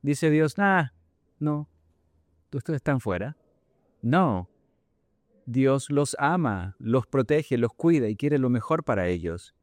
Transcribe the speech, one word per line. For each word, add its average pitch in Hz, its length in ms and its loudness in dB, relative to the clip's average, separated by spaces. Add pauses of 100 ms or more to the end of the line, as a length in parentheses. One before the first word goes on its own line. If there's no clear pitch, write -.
Dice 147 260 0
Dios, 151 300 2
"Nah, 190 320 2 (480)
no, 151 320 -2 (800)
ustedes 139 280 -4
están 135 200 0
fuera". 101 380 -4 (640)
No, 120 480 0 (960)
Dios 135 420 0
los 143 300 0
ama, 131 600 -2
los 117 280 0
protege, 139 500 0
los 113 160 0
cuida 147 380 2
y 107 60 -4
quiere 143 200 0
lo 127 140 2
mejor 135 340 0
para 98 240 0
ellos. 87 540 -6